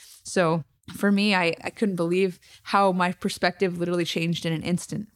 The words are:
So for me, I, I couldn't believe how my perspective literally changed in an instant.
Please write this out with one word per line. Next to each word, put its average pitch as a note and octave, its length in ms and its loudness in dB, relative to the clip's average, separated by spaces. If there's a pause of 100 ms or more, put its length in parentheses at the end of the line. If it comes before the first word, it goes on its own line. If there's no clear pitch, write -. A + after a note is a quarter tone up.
(220)
So E3+ 420 0 (320)
for G3+ 160 2
me, G3+ 220 4
I, F3 280 2
I - 80 -8
couldn't G3+ 260 -2
believe F3 420 0 (240)
how G3 300 2
my F3+ 200 0
perspective F3+ 640 -2
literally F3 260 0
changed E3 420 -2
in E3 60 0
an D#3 100 -4
instant. - 540 -4